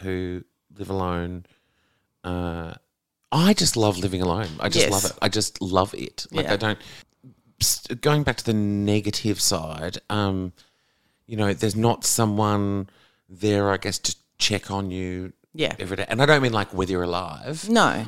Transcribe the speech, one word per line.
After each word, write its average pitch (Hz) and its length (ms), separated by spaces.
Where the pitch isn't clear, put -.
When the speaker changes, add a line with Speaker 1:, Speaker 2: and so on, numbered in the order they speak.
Speaker 1:
who 92 400
live 98 140
alone. 90 560
Uh, 87 500
I 175 240
just - 220
love 104 220
living 92 240
alone. 90 260
I - 80
just 165 180
Speaker 2:
Yes. 76 60
Speaker 1:
love 95 120
it. - 80
I 104 60
just - 340
love 95 320
it. - 380
Like, 156 140
Speaker 2:
Yeah. - 60
Speaker 1:
I 101 40
don't, 107 220
s-, - 260
going 147 240
back 127 140
to - 60
the 117 80
negative 104 880
side, 80 580
um, 95 420
you 113 100
know, 104 180
there's 107 220
not 113 280
someone 101 840
there, 101 420
I 95 80
guess, 98 220
to - 160
check - 320
on 98 200
you 92 420
Speaker 2:
Yeah. 156 240
Speaker 1:
every 95 180
day. 98 120
And 113 120
I 143 60
don't 147 160
mean, 123 100
like, 101 220
whether 92 180
you're 90 120
alive. 90 640
Speaker 2:
No. 160 400